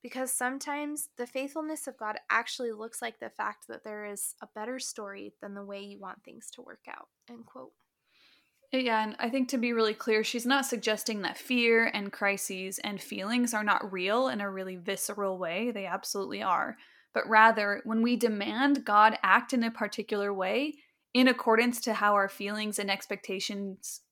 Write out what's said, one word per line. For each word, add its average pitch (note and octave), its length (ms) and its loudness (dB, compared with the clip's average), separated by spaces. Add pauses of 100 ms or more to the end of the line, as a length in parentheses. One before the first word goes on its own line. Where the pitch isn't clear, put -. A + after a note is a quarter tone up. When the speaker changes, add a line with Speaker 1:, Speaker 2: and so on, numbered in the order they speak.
Speaker 1:
Because B3+ 280 -6
sometimes D4 840 -4
the A#3+ 80 -6
faithfulness D4+ 640 -6
of B3+ 100 -12
God G#3+ 200 -6 (120)
actually A#3 420 0
looks A3 300 -10
like A3+ 180 -8
the A3+ 120 -10
fact G#3 360 -8
that A3+ 160 -14
there G#3+ 220 -10
is G#3 360 -8
a G#3+ 120 -14
better A#3+ 260 -8
story G3+ 600 -10
than G3+ 140 -12
the G3+ 100 -12
way G3+ 160 -10
you G3+ 180 -14
want F#3+ 240 -14
things - 280 -20
to - 100 -20
work - 260 -20
out, - 200 -14 (220)
end A#3 160 -18
quote. - 260 -20 (1000)
Speaker 2:
Yeah, B3 320 2
and G#3+ 140 -6
I A#3 120 -2
think B3+ 200 0
to C4+ 80 0
be A#3+ 160 2
really A3 200 4
clear, A3 300 2
she's A#3 220 -2
not C4 200 4
suggesting G#3+ 560 -2
that - 160 -4
fear A#3 560 4
and G3+ 180 -4
crises G3 680 -2
and G#3 220 -6
feelings A#3 520 0
are G#3+ 100 0
not G3+ 300 2
real G3+ 340 2
in A#3+ 140 -2
a G3+ 100 -4
really F#3+ 240 -8
visceral F#3+ 600 -4
way. F#3 340 -2
They G#3 140 -6
absolutely F#3+ 580 -4
are. F#3 340 0 (360)
But - 160 0
rather, G#3+ 560 6
when A3 160 0
we A#3+ 160 4
demand A3 680 2
God G#3+ 380 8
act G#3 300 4
in A#3+ 100 2
a A#3 80 0
particular G3+ 600 -4
way, G#3+ 420 -2 (380)
in B3+ 160 6
accordance A#3+ 520 4
to A3+ 120 0
how G#3 200 4
our G3 160 4
feelings G#3 480 -6
and G3+ 140 -2
expectations G3 1080 -6 (100)